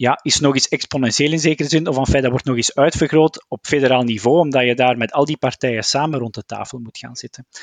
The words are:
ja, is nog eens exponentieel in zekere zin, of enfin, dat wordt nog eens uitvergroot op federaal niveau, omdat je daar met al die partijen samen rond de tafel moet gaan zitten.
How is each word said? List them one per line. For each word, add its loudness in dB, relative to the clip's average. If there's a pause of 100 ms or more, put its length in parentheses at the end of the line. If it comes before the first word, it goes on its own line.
ja, 2
is 0
nog 2
eens 0
exponentieel -2
in -2
zekere 0
zin, 0
of -2
enfin, 2
dat 0
wordt -2
nog 0
eens -2
uitvergroot 2
op -10
federaal 2
niveau, 2
omdat 2
je 2
daar 2
met -4
al 2
die -2
partijen -2
samen -2
rond -6
de -12
tafel -12
moet -14
gaan -16
zitten. -16 (160)